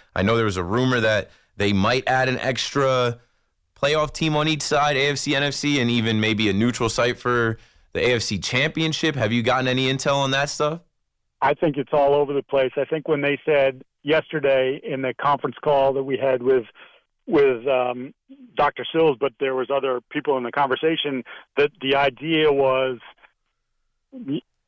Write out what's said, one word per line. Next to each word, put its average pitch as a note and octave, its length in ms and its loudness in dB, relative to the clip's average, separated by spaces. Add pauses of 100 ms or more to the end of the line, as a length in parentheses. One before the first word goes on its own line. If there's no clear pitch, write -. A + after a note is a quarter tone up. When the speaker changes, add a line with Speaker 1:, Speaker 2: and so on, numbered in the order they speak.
(160)
Speaker 1:
I F2+ 60 -2
know G#2+ 140 2
there A#2 80 2
was G2 140 -2
a F#2 60 -2
rumor B2 360 0
that A2 300 0 (260)
they G#2 160 0
might A2 360 2
add C3 200 2
an B2+ 120 -2
extra B2+ 800 0 (640)
playoff D3+ 320 0
team D#3 220 0
on D3+ 140 2
each D3+ 140 -2
side, D3 340 2
A C3+ 100 2
F C#3+ 100 -2
C, C#3+ 160 -2
N C#3 100 0
F C#3+ 100 0
C, C#3+ 260 0
and A#2+ 100 2
even A2+ 300 0
maybe G#2+ 300 2
a G2 40 0
neutral A2+ 360 0
site A#2+ 280 0
for A#2+ 400 0 (360)
the E2 120 0
A B2 100 2
F A2 60 -2
C G#2+ 160 -4
Championship. D3+ 800 -2
Have A2+ 160 -2
you A#2+ 120 0
gotten B2+ 260 0
any C3 180 0
intel C3+ 280 0
on C#3 160 0
that C#3+ 180 0
stuff? D#3 320 -2 (600)
Speaker 2:
I C#3 120 2
think D3 240 -2
it's C3+ 160 -6
all C#3+ 200 4
over C#3+ 200 2
the C#3 100 -2
place. C3+ 320 0
I C#3+ 80 0
think D#3 240 -6
when D3+ 140 0
they C#3+ 240 -2
said C3+ 380 2 (200)
yesterday C#3 800 0
in C3+ 180 -6
the B2+ 120 -4
conference C#3 500 -2
call C#3 300 4
that C3+ 100 -2
we C3+ 140 -2
had C3 260 0
with, B2+ 220 2 (600)
with, B2 420 2
um, B2 460 -2 (420)
Doctor B2+ 360 -2
Sills, D#3+ 280 2
but C3+ 200 -2
there C3+ 160 -2
was B2+ 140 -2
other C3+ 300 -2 (120)
people C#3+ 260 -2
in B2+ 60 -4
the A#2+ 80 -8
conversation, C#3+ 720 -2 (340)
that D3 140 2 (100)
the C3+ 140 0
idea D3 560 2
was C3 480 0 (1120)
n-, C4 280 -8 (260)